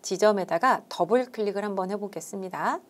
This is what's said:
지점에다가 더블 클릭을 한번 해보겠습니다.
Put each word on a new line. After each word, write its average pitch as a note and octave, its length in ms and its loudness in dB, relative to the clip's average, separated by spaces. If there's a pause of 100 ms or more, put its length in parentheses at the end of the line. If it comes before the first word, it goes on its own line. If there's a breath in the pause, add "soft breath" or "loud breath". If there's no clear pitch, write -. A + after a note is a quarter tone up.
지점에다가 G3 840 2
더블 A3 380 2
클릭을 G3+ 380 -4
한번 G3 280 -2
해보겠습니다. G3 880 -4 (100)